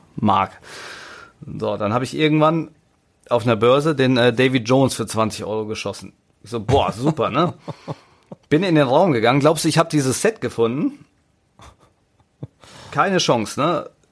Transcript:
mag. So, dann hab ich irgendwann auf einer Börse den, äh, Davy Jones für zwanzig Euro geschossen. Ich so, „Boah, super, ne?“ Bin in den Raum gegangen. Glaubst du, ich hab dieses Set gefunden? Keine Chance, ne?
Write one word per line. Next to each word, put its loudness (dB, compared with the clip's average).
mag. 0
So, -6
dann -4
hab 0
ich -8
irgendwann 2
auf 2
einer 2
Börse 2
den, 2
äh, 4
Davy 2
Jones 2
für -6
zwanzig -4
Euro -6
geschossen. -10
Ich -20
so, -6
„Boah, 0
super, -2
ne?“ 0
Bin 2
in 2
den 4
Raum 4
gegangen. 2
Glaubst 2
du, 2
ich 0
hab 2
dieses 0
Set 0
gefunden? -2
Keine 0
Chance, 0
ne? -2